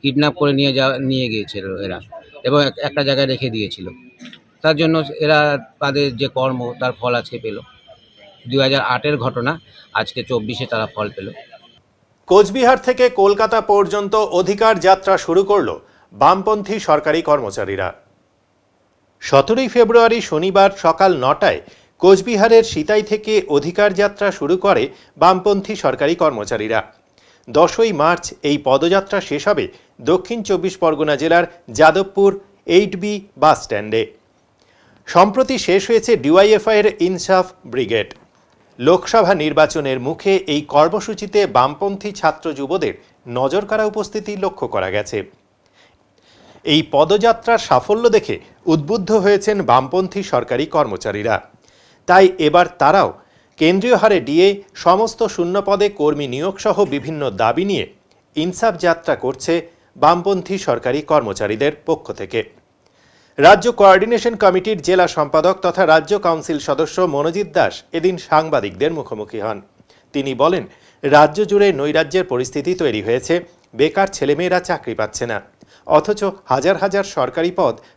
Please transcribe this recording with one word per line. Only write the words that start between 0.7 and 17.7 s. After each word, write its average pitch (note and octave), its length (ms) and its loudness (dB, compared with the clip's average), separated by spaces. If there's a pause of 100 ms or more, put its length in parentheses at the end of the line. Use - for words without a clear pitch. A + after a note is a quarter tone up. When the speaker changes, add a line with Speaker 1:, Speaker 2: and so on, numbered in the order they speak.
Speaker 1:
যাওয়া, C3 260 -2
নিয়ে C3 300 -4
গিয়েছিল G2 480 -8
এরা F#2 240 -8 (440)
এবং C#3 220 0
এক-, - 140 -8
একটা C#3+ 220 -4
জায়গায় C3+ 240 0
রেখে C3 240 -4
দিয়েছিল। G2+ 380 -8 (720)
তার D#3 140 2
জন্য D#3+ 260 0 (180)
এরা D3+ 380 2 (220)
তাদের C#3 360 -2
যে C3 120 -4
কর্ম, B2+ 520 -4
তার B2+ 120 -4
ফল B2 220 -4
আজকে A#2 240 -6
পেল। A2 220 -10 (880)
দুই C3 120 0
হাজার C3+ 200 2
আটের B2+ 360 -2
ঘটনা, B2+ 440 -4 (340)
আজকে A2 280 -6
চব্বিশে A#2 440 -6
তারা A2 280 -4
ফল G#2+ 220 -6
পেল। F#2+ 160 -14 (960)
Speaker 2:
কোচবিহার A#3 520 4
থেকে B3 300 0
কলকাতা G#3 520 2
পর্যন্ত G3+ 540 0
অধিকার G3+ 680 0
যাত্রা F#3+ 380 2
শুরু F3+ 260 0
করল F#3+ 340 0 (340)
বামপন্থী F#3+ 680 0
সরকারি D3+ 440 0
কর্মচারীরা। G2 720 -4 (1300)